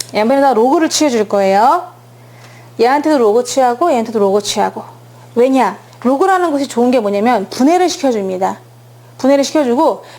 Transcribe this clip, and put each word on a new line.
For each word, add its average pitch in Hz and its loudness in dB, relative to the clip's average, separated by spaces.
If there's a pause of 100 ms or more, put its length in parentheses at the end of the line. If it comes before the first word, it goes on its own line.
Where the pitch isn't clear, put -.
(140)
양변에다 269 2
로그를 277 2
취해줄 240 0
거예요. 208 2 (880)
얘한테도 285 2
로그 233 2
취하고 254 0
얘한테도 226 -2
로그 202 0
취하고. 196 -6 (500)
왜냐? 240 0 (240)
로그라는 339 0
것이 277 -4
좋은 240 0
게 254 2
뭐냐면 202 -2
분해를 339 2
시켜줍니다. 196 -4 (580)
분해를 277 2
시켜주고 269 0 (140)